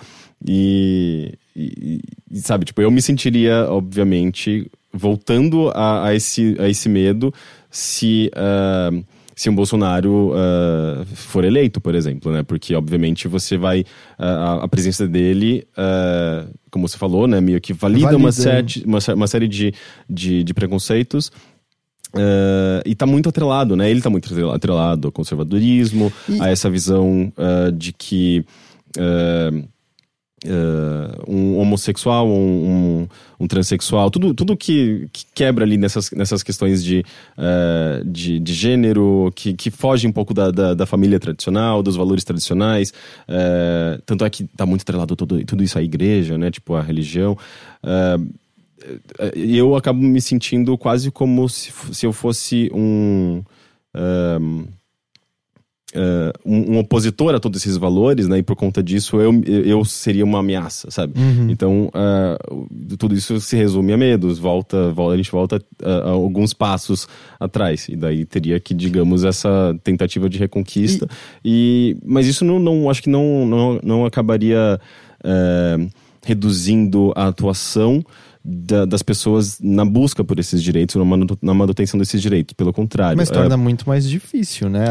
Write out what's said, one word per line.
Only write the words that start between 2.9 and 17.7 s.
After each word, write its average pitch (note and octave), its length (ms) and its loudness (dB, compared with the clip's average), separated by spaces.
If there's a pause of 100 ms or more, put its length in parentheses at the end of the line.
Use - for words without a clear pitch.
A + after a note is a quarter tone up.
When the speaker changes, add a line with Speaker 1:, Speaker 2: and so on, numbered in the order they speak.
Speaker 1:
me B2+ 120 4
sentiria, A#2 640 2
obviamente, F#2+ 1040 0 (200)
voltando A#2+ 840 2
a, G#2+ 320 0
a G#2 80 2
esse, G#2+ 440 0
a G2 80 0
esse G2+ 220 0
medo G#2 440 2 (380)
se, A2 640 0
ah, F#2+ 560 0 (460)
se - 140 -2
um A2 40 2
Bolsonaro, G2 840 2
ah, E2+ 760 0
for F#2 320 -4
eleito, A#2+ 360 2
por E2+ 140 -2
exemplo, D2+ 360 -2
né? D#2 140 -2
Porque, E2 300 -6
obviamente, E2 520 -2
você F#2 300 -4
vai, F#2 280 0 (320)
ah, F2 100 -6 (340)
a, - 40 -6
a F#2 40 -4
presença F#2 400 -2
dele, F#2+ 580 0 (100)
ah, F2 680 -2 (240)
como F2+ 160 -2
você - 100 -8
falou, G2 300 0
né? G#2+ 140 4
Meio F#2 200 2
que - 120 -6